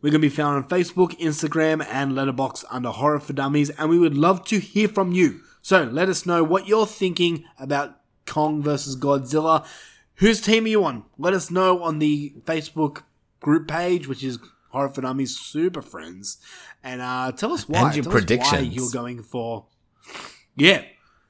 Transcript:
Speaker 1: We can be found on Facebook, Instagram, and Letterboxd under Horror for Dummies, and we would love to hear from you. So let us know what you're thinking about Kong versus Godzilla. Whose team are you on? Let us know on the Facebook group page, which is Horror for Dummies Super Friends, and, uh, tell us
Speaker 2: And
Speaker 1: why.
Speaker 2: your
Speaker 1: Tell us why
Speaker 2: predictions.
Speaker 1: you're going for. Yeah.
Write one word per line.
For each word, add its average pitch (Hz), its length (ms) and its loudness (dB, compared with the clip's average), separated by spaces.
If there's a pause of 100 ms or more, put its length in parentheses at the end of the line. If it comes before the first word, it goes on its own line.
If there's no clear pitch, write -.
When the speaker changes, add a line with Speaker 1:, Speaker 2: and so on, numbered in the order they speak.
Speaker 1:
We 147 80 0
can 156 120 4
be 151 80 4
found 147 340 0
on - 60 -14
Facebook, 180 500 2
Instagram, 156 680 0
and 135 260 -2
Letterboxd 135 580 -2
under 123 180 -6
Horror 143 300 0
for 147 140 -10
Dummies, 143 380 0
and 156 200 -2
we 170 80 6
would 160 180 4
love 175 280 4
to 214 140 0
hear 208 280 0
from 196 240 0
you. 175 300 2 (200)
So 185 220 4
let 143 260 0
us 180 160 -2
know 170 180 2
what 180 240 0
you're 208 200 4
thinking 175 560 -2 (160)
about 139 400 -4 (260)
Kong 151 380 0
versus 143 320 -2
Godzilla. 143 680 0 (520)
Whose 214 260 4
team 220 240 2
are - 20 -2
you 214 160 2
on? 123 220 -4 (120)
Let 170 160 0
us 185 160 -2
know 185 320 2
on 165 160 -2
the 147 380 -2 (100)
Facebook 156 560 -4 (380)
group 151 280 2
page, 170 400 -2
which 135 160 -8
is 127 140 -6 (320)
Horror 139 200 -2
for 135 120 -10
Dummies 131 340 -4
Super 165 460 -4
Friends, 160 560 -14 (460)
and, 127 180 -10
uh, 127 300 -4
tell 226 220 -4
us - 120 -6
Speaker 2:
And - 100 -6
Speaker 1:
why. 113 60 4
Speaker 2:
your 135 100 4
Speaker 1:
Tell 147 100 -2
us 123 60 -4
why 175 40 -4
Speaker 2:
predictions. 120 640 2
Speaker 1:
you're 123 160 -4
going 120 320 -8
for. 117 420 -8 (920)
Yeah. 151 280 4 (460)